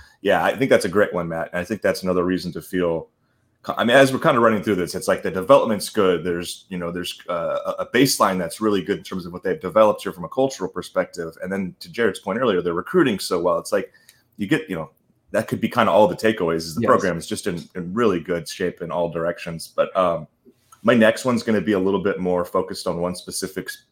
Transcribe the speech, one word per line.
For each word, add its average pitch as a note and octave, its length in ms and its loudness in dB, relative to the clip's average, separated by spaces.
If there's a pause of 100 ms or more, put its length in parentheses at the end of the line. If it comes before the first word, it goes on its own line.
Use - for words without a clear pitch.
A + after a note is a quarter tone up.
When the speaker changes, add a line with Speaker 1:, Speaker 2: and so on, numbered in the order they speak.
(240)
Speaker 1:
yeah, F#2 200 2
I F#2 140 0
think B2 120 0
that's A#2 140 6
a G2+ 60 0
great G2 240 2
one, E2+ 160 -4
Matt. D#2+ 240 -6
And F2 80 -2
I - 20 -4
think G#2+ 200 -6
that's F#2+ 200 0
another F2+ 220 0
reason F2+ 260 -2
to D#2+ 100 -10
feel E2+ 460 -2 (580)
co-, - 120 -4
I G#2 60 2
mean, B2 140 6
as C3+ 160 8
we're B2+ 60 -2
kinda D3 200 2
running A2 220 4
through G#2 140 0
this, F2 180 -2
it's F2+ 140 -6
like F#2 160 2
the F#2 80 -2
development's F#2+ 580 4
good. F#2 340 2
There's, F2 460 -6
you F#2 80 -6
know, F2 140 -6
there's, F2+ 360 -8
uh, E2+ 380 -2
a, F#2 180 -4
a - 80 -12
baseline A#2+ 460 4
that's F2 240 -6
really G#2 220 2
good F2 160 -2
in - 40 -18
terms F2+ 220 -8
of E2+ 80 -12
what F2+ 100 -12
they've F#2 160 -2
developed G#2 440 4
here F#2+ 100 -6
from F2 100 -12
a - 60 -8
cultural C3 400 -2
perspective. F2 720 -6
And F#2 100 -8
then F#2+ 280 -6
to F2+ 120 -20
Jared's G#2+ 280 0
point G2 200 -4
earlier, G#2 220 2
they're F2 120 -2
recruiting A#2 440 0
so F#2 240 -2
well. F2 160 0
It's - 140 -8
like G2 200 -2 (460)
you G#2+ 100 -6
get, - 220 -2
you F#2 60 -4
know, D#2 160 -8 (400)
that G#2+ 160 0
could A#2+ 120 -4
be A2 80 -2
kinda A2 240 2
all G2+ 160 6
the E2 80 0
takeaways F2 420 0
is E2 180 -6
the A#2 60 -4
Speaker 2:
Yes. - 80 0
Speaker 1:
program F#2+ 280 4
is D#2+ 100 -10
just G#2 200 -6
in, E2+ 160 -6 (100)
in F2+ 200 -8
really G#2 260 2
good E2+ 280 -4
shape - 360 -6
in E2 80 -8
all E2+ 180 -2
directions. E2 680 -6
But, - 220 0
um, E2+ 300 0 (560)
my A#2+ 100 4
next A2+ 320 4
one's A#2 160 0
gonna G#2+ 200 0
be G#2+ 100 -2
a G2 80 2
little F#2+ 240 0
bit G2 160 -2
more F2+ 260 0
focused F#2 400 -4
on E2+ 160 -4
one F2+ 140 -2
specific - 540 -8
s-, - 220 -16